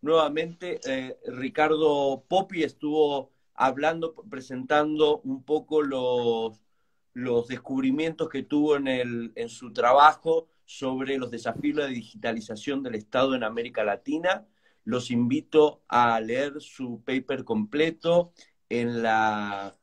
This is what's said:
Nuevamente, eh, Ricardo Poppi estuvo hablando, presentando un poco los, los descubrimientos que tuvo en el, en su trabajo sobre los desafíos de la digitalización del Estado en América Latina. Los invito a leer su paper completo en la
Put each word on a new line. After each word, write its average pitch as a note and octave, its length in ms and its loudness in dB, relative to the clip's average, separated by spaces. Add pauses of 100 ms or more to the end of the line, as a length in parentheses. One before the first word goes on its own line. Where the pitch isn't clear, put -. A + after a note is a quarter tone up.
Nuevamente, D#3+ 800 -2
eh, C3 420 -6
Ricardo C#3+ 1000 0
Poppi F#3 340 -2
estuvo D3 720 0 (220)
hablando, D#3 600 0 (140)
presentando D3+ 960 0
un C3 200 -6
poco D#3 360 0
los, B2 800 -2 (540)
los A#2+ 340 -2
descubrimientos C3+ 800 -2
que C3+ 140 -6
tuvo D3 340 2
en C#3 100 -4
el, A#2+ 480 -4
en A#2 140 -8
su A#2 240 -16
trabajo D3 760 6 (180)
sobre C3 500 -4
los B2 140 -6
desafíos A#2+ 460 -4
de D3+ 80 4
la C3+ 40 0
digitalización A#2 960 -6
del A#2+ 140 -6
Estado C3 380 0
en A#2+ 100 -2
América A#2 380 -4
Latina. D#3+ 600 -2 (400)
Los A#2+ 260 -4
invito D3 760 2
a A#2 320 4
leer C3+ 400 -4
su B2 420 -12
paper C3 400 -4
completo E3 920 0 (340)
en A#2+ 340 -2
la G#2 800 0